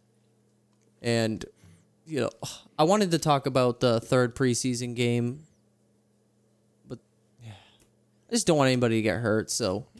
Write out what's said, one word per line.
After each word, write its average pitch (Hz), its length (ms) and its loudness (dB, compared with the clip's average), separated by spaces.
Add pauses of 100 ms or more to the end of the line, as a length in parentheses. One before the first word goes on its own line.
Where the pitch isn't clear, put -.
(1000)
And, 113 420 -2 (640)
you 156 140 -6
know, 117 100 0 (480)
I 151 60 4
wanted 196 280 2
to 165 60 0
talk 143 300 0
about 127 320 0
the 117 200 2
third 123 360 0
preseason 123 600 -2
game, 120 500 -2 (1400)
but, 117 120 -14 (440)
yeah, 110 100 -18 (760)
I - 40 -16
just 233 120 0
don't 160 120 2
want 135 100 4
anybody 120 300 2
to 107 40 2
get 107 200 0
hurt, 107 280 0
so. 104 380 -4 (120)